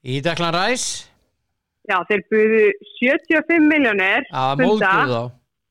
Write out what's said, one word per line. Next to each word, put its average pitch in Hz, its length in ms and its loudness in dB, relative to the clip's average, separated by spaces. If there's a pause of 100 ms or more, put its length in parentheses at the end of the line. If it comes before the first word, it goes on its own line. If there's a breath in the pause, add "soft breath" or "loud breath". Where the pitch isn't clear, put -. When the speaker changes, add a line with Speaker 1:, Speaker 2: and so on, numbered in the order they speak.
Speaker 1:
í 131 160 -6
Declan 170 340 -2
Rice. 220 540 -4 (760)
Speaker 2:
Já, 190 160 -2
þeir 202 240 -2
buðu 220 380 2 (260)
sjötíu 311 480 -2
og 302 80 -2
fimm 320 220 2
milljónir 226 560 0
Speaker 1:
Já, 131 260 -4
Speaker 2:
punda. 139 140 0
Speaker 1:
móðguðu 214 480 0
þá. 120 240 -6 (360)